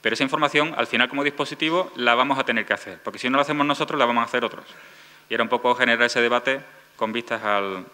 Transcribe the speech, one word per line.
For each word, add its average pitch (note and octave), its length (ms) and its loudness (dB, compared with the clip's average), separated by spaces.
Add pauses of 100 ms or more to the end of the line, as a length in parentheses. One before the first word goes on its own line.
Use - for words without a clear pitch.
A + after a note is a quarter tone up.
Pero A2+ 120 0
esa C#3 100 0
información, D3 520 0
al A#2+ 120 -2
final, B2 200 0
como C#3 160 -4
dispositivo, D#3 720 -2
la A#2+ 180 2
vamos C3+ 240 2
a C3+ 60 -2
tener A2+ 220 -2
que - 80 -2
hacer, F#2+ 280 -8
porque G#2 160 -8
si B2 120 -4
no C3+ 80 2
lo C#3+ 40 4
hacemos D3 240 0
nosotros, D3 320 -2
la B2+ 80 4
vamos A#2+ 180 0
a - 20 0
hacer A#2+ 180 -2
otros. - 220 -6 (640)
Y A2+ 40 -4
era A#2 100 0
un A2+ 60 -2
poco B2 240 2
generar A#2+ 320 4
ese A#2+ 160 2
debate A#2+ 380 2 (380)
con A2 160 -2
vistas A#2 280 -6
al G2 520 0